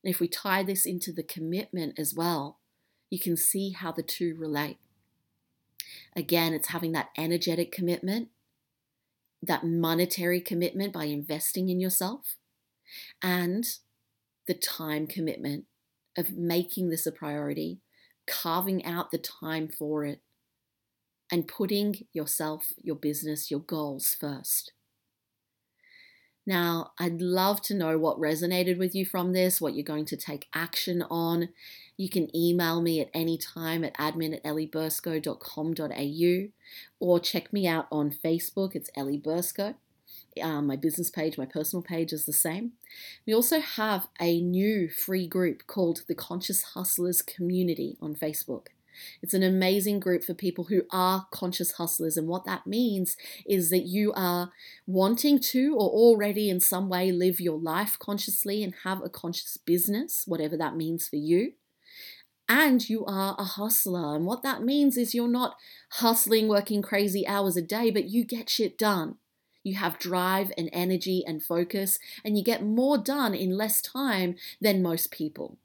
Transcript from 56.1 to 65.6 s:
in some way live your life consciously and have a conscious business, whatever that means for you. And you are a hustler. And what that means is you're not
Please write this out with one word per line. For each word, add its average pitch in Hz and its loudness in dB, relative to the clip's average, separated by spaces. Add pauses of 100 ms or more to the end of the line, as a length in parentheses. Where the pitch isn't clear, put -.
in 185 2
some 190 2
way 185 4
live 180 4
your 165 0
life 170 0
consciously 208 -2
and 185 -4 (100)
have 190 -2
a 180 -8
conscious - -8
business, 202 0
whatever 160 -2
that 160 -2
means 165 -2
for 147 -6
you. 170 2 (920)
And 254 6
you 220 0
are 196 -2
a 202 -2
hustler. 185 0
And 170 0
what 233 -2
that 269 -2
means 269 4
is 233 0
you're 240 2
not 247 0 (360)